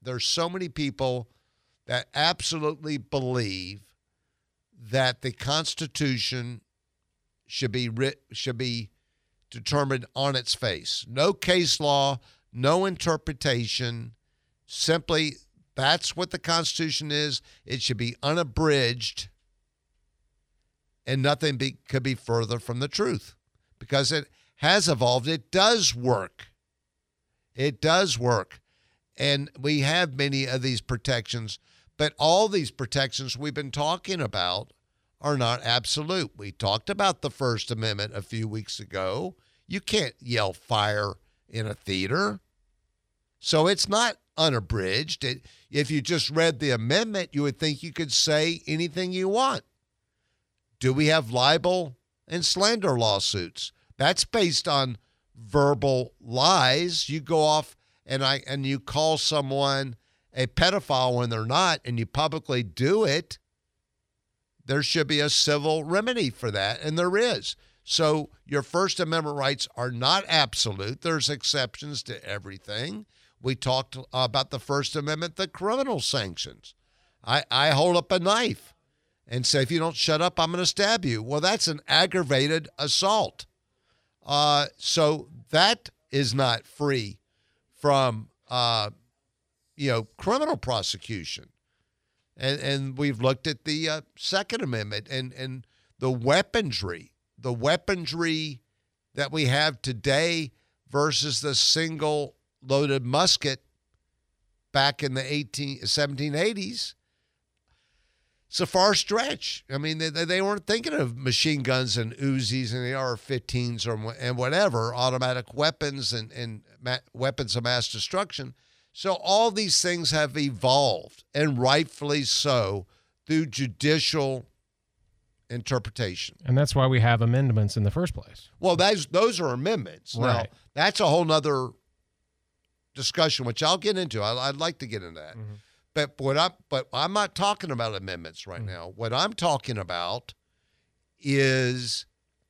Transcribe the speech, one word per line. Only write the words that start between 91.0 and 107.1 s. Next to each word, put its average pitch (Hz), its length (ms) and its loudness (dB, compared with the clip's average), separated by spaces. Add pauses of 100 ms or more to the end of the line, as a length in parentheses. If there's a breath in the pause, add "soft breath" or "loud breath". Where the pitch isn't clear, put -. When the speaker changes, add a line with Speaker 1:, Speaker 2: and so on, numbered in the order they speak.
Speaker 1:
And, 139 240 -2
and 135 380 -4
we've 139 220 0
looked 131 260 2
at 151 180 -6
the, 156 240 -2
uh, 156 120 -4 (160)
Second 202 460 -2
Amendment 107 460 -4
and, 131 240 -6
and 131 340 -12 (340)
the 131 100 0
weaponry, 127 1040 0 (260)
the 123 140 -6
weaponry 156 1080 -2 (540)
that 139 160 -2
we 151 160 2
have 143 340 2
today 143 720 0 (400)
versus 143 500 0
the 143 140 -4
single 151 800 0 (260)
loaded 135 460 0
musket 143 560 0 (1080)
back 139 300 2
in 135 120 -2
the 131 180 -4
eighteen, 139 540 -6
seventeen 143 480 -2
eighties. 202 600 -4 (1500)